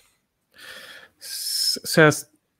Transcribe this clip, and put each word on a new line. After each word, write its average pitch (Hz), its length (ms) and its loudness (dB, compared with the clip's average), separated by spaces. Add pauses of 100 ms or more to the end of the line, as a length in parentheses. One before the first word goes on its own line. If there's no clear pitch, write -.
(1200)
S-, - 640 -4
o - 40 -12
sea, 160 200 6
s-, - 200 0 (320)